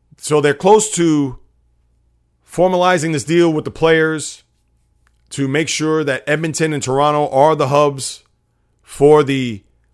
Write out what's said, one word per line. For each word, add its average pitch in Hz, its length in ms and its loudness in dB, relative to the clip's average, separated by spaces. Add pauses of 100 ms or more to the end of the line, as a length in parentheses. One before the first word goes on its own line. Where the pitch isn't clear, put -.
(180)
So 151 240 -2
they're 147 100 2
close 208 400 2
to 151 460 0 (1080)
formalizing 180 680 0
this 147 120 -4
deal 170 260 2
with 151 140 -4
the - 60 -8
players 160 720 0 (880)
to 139 160 -4
make 143 220 -2
sure 156 340 -2
that 135 240 -4
Edmonton 156 460 -4
and 147 100 -6
Toronto 147 480 0
are 147 240 4
the 151 140 -2
hubs 143 560 -2 (580)
for 151 400 4
the 127 400 -4 (320)